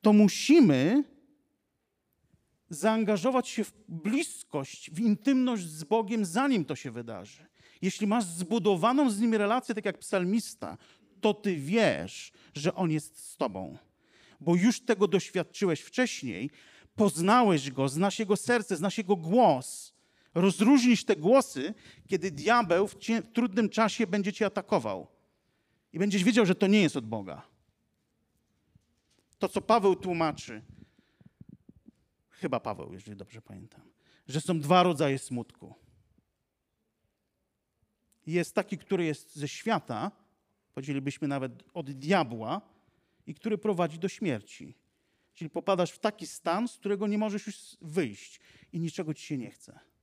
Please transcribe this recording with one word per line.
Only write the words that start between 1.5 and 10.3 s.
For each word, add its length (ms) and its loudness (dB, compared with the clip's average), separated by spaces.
zaangażować 760 0
się 160 -4
w 80 -10
bliskość, 1000 -6
w 100 -8
intymność 640 2
z 200 -14
Bogiem, 400 0
zanim 400 0
to 120 -6
się 140 -10
wydarzy. 560 -14
Jeśli 240 -2
masz 180 0
zbudowaną 840 2
z 100 -4
Nim 140 2
relację, 400 0
tak 100 -8
jak 140 -4
psalmista, 800 -4